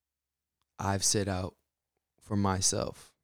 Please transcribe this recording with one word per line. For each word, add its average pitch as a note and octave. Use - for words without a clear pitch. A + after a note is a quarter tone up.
I've G2
set G2+
out F#2
for -
myself. G2